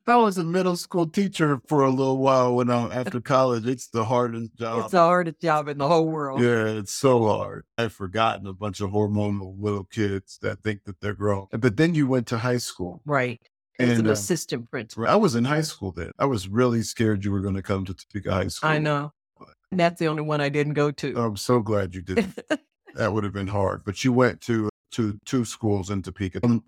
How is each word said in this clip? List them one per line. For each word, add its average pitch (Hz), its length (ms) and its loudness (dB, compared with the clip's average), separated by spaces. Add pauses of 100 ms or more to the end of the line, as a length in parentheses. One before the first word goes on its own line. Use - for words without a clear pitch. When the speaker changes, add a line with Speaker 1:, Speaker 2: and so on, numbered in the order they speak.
Speaker 1:
that 240 100 6
was 208 220 4
a 170 60 -2
middle 180 320 0
school 170 320 -2
teacher 160 600 0
for 143 160 4
a 135 60 4
little 131 280 2
while 131 380 4
when 123 120 2
I, 120 240 2
after 120 280 -4
college. 127 440 2
It's 127 220 -4
the 113 200 -2
hardest 117 500 -2
job. 117 260 -2
Speaker 2:
It's 110 80 -8
the 190 80 4
hardest 170 420 4
job 151 280 0
in 143 100 -6
the 139 80 0
whole 160 220 4
world. 143 340 -4
Speaker 1:
Yeah, 117 240 2
it's 107 260 -6
so 127 360 4
hard. 101 360 -2 (140)
I've 117 140 -2
forgotten 101 540 -2
a 98 60 -8
bunch 98 280 -8
of 98 100 -4
hormonal 104 720 -2
little 101 240 -4
kids 98 580 -4
that 104 220 -6
think 107 200 -4
that 101 160 -16
they're 104 140 -6
grown. 98 380 -2
But 113 240 0
then 165 180 4
you 147 140 2
went 127 200 0
to 120 100 -2
high 123 200 0
school. 90 460 -10
Speaker 2:
Right. 131 360 -2 (380)
As 123 120 4
Speaker 1:
And, 117 100 4
Speaker 2:
an 110 80 2
Speaker 1:
uh, 110 60 4
Speaker 2:
assistant 117 560 -4
principal. 113 360 -6
Speaker 1:
I 151 100 6
was 180 200 4
in 117 80 2
high 147 180 2
school 104 300 -8
then. 85 260 -10
I 151 60 0
was 107 240 -2
really 117 340 2
scared 104 420 0
you 101 60 -2
were 98 100 -2
gonna 98 220 -2
come 98 220 -2
to 92 100 -8
Topeka - 380 -8
High 95 160 0
School. 151 220 -4
Speaker 2:
I 151 80 0
know. 151 340 -2 (260)
Speaker 1:
But - 100 -20 (220)
Speaker 2:
That's 175 300 0
the 165 80 0
only 156 140 -2
one 151 180 0
I 143 80 0
didn't 147 260 -2
go 147 160 2
to. 135 300 -4
Speaker 1:
I'm 110 160 -2
so 123 240 2
glad 101 340 -2
you 92 80 -10
didn't. 123 340 -2 (140)
Speaker 2:
<laughs> 302 100 -2 (340)
Speaker 1:
That 104 200 -2
would 107 100 0
have 101 80 -6
been 98 140 -4
hard. 98 400 -2
But 101 180 -4
you 131 80 4
went 120 300 2
to, 110 260 -2 (220)
to 104 340 -2
two 123 220 -2
schools 101 420 -2
in 98 140 -4
Topeka. 95 400 -6
Highland, 117 240 2